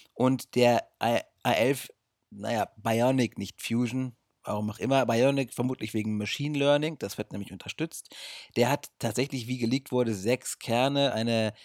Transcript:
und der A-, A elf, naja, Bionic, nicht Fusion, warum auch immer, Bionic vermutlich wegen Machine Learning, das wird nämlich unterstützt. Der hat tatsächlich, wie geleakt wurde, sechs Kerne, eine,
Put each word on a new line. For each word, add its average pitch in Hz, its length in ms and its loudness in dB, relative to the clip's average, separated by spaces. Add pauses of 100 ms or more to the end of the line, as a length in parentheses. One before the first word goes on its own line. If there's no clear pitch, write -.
(120)
und 127 420 2
der 120 320 4 (120)
A-, 117 240 0 (200)
A 123 100 2
elf, 123 360 2 (420)
naja, 104 460 -2
Bionic, 117 640 2
nicht - 240 -10
Fusion, 120 520 -2 (300)
warum 104 260 -2
auch - 80 -8
immer, 131 280 2
Bionic 127 480 2
vermutlich 123 400 -4
wegen 107 240 -2
Machine 143 380 -4
Learning, 147 420 2
das - 180 -8
wird - 160 -8
nämlich 98 200 -10
unterstützt. - 640 -10 (420)
Der 120 140 4
hat - 280 -2
tatsächlich, 120 500 -2
wie 127 80 -4
geleakt 123 340 0
wurde, 120 240 2
sechs 104 440 -2
Kerne, 135 560 0
eine, 113 400 0 (100)